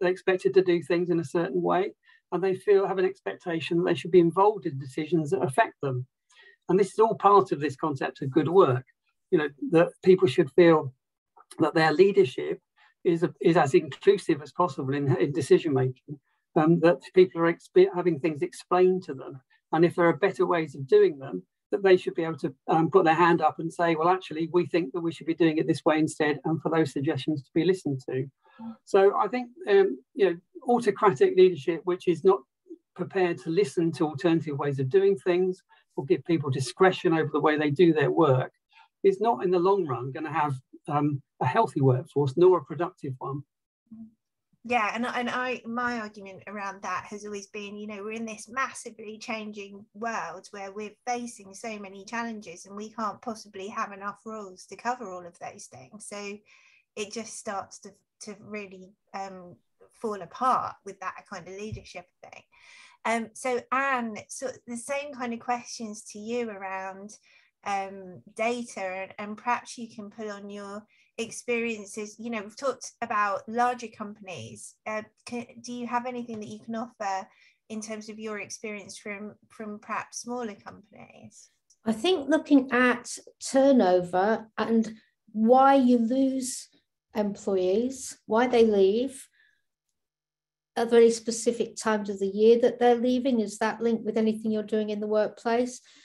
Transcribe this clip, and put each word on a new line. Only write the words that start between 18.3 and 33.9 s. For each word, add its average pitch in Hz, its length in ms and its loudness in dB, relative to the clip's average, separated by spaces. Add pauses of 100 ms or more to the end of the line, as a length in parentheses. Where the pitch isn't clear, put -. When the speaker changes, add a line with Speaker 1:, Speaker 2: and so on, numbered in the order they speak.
Speaker 1:
explained 185 600 2
to 151 100 -10
them. 139 260 -14 (320)
And 160 120 4
if 165 100 2
there 170 140 4
are 160 80 2
better 185 300 0
ways 160 280 -2
of 135 140 -10
doing 190 300 6
them, 139 240 -10 (280)
that 202 120 -2
they 190 140 8
should 180 180 -4
be 170 80 -4
able 160 160 -4
to, 151 160 -6 (140)
um, 160 200 2
put 135 160 4
their 160 100 4
hand 170 260 4
up 156 180 0
and 165 140 -8
say, 165 240 2
"Well, 160 120 2
actually, 165 440 -2
we 175 140 2
think - 260 -2
that 175 80 -6
we 165 100 -4
should 165 160 -12
be 165 80 -2
doing 160 240 2
it 160 80 -2
this 160 180 -2
way 156 140 2
instead," 151 460 0
and 160 180 -2
for 156 80 -4
those 160 220 0
suggestions 147 500 -4
to - 100 -20
be 160 120 0
listened 160 440 -2
to. 135 180 -4 (580)
So 196 320 4
I 214 100 0
think, 247 220 -6 (200)
um, 196 300 4 (160)
you 190 160 2
know, 170 60 -4 (320)
autocratic 208 680 2
leadership, 175 460 4
which 180 240 -4
is 170 160 0
not 196 180 4 (540)
prepared 180 440 -2
to 165 120 -8
listen 170 420 0